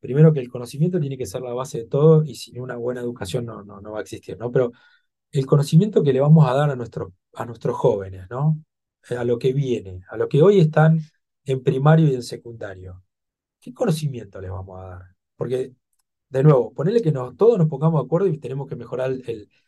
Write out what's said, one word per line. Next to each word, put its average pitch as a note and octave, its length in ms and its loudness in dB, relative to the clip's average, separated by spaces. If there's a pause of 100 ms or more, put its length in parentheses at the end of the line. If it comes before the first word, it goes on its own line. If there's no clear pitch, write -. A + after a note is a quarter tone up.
primero D3+ 320 6
que D3 80 -2
el A#2+ 100 -12
conocimiento C#3+ 500 -4
tiene C3+ 180 -6
que A#2+ 80 -6
ser B2+ 160 -10
la B2 120 -8
base B2+ 240 -8
de A2+ 80 -10
todo D#3 380 6
y B2+ 120 -8
sin - 240 -14
una B2 160 -10
buena B2 240 -6
educación A#2+ 460 -6
no, G#2+ 180 -14
no, G2+ 160 -18
no G#2+ 120 -14
va G#2+ 60 -8
a G2+ 40 -8
existir, - 360 -14
¿no? A#2 140 -8
Pero B2 200 0 (600)
el C3+ 140 -2
conocimiento E3 560 4
que C#3 100 2
le B2+ 80 0
vamos D3+ 280 6
a B2 60 2
dar D3 160 2
a C3 60 -4
nuestro, A2+ 380 -10 (200)
a A#2+ 120 -10
nuestros A#2+ 300 -6
jóvenes, F#2+ 540 -2
¿no? D3+ 320 -2 (480)
Eh, A#2+ 60 -6
a B2 80 -6
lo A#2+ 140 0
que C3 160 0
viene, G#2 560 -4
a A2 80 -12
lo A2+ 100 -2
que D3 140 4
hoy G3 180 6
están D#3 400 4 (440)
en C3 180 -4
primario D3+ 460 4
y C3+ 60 2
en B2 80 -6
secundario, G2+ 800 -14 (580)
¿qué - 140 -18
conocimiento C3 640 -4
les F#2 100 -12
vamos F#2 320 -12
a F#2 60 -16
dar?". F2+ 140 -18 (340)
Porque, B2+ 360 -6 (560)
de C3+ 160 -2
nuevo, C3+ 280 4
ponele G3+ 300 -2
que D#3 100 0
nos, B2+ 240 -8
todos A3+ 220 4
nos D#3+ 100 2
pongamos D#3 320 0
de B2 60 -4
acuerdo E3+ 220 0
y D#3 100 -4
tenemos C3+ 300 -10
que - 80 -12
mejorar B2 340 -6
el, A2+ 400 -10 (180)